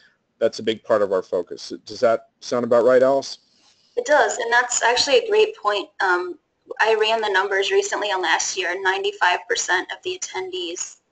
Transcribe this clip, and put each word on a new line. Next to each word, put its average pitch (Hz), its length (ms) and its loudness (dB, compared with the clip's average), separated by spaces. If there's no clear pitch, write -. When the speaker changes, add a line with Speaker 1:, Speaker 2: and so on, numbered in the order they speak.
Speaker 1:
that's 113 200 0
a - 40 -12
big 113 220 -4
part 107 180 2
of 98 80 0
our 95 120 0
focus. - 500 -8
Does 104 140 -16
that 117 280 2
sound 123 240 -4
about 117 200 4
right, 127 180 6
Alice? 135 360 0
Speaker 2:
It - 80 -4
does, 262 340 2
and 233 140 -4
that's 247 300 0
actually 247 360 2
a - 100 0
great 214 280 2
point. 208 320 -4
Um, 180 380 -2
I 220 140 4
ran 220 260 0
the 214 80 -2
numbers 190 420 0
recently 202 380 0
on 185 140 -2
last 170 340 0
year, 175 140 -4
and 190 120 -6
ninety-five 196 640 0
percent 180 420 -2
of 190 120 -12
the 185 160 -8
attendees, 180 800 -10